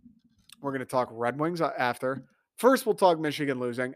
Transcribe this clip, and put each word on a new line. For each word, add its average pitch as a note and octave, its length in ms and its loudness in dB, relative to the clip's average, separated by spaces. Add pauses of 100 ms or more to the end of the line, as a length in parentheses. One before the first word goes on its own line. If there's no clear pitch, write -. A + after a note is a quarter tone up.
(600)
We're C#3 120 -6
gonna C3 120 -6
talk B2 260 0
Red A#2+ 280 -2
Wings E3 220 -2
a-, D3 180 0
after. C3 460 -2 (320)
First, B3 280 4
we'll G#3 100 2
talk F3+ 220 6
Michigan C#3+ 420 -2
losing, B2 360 -4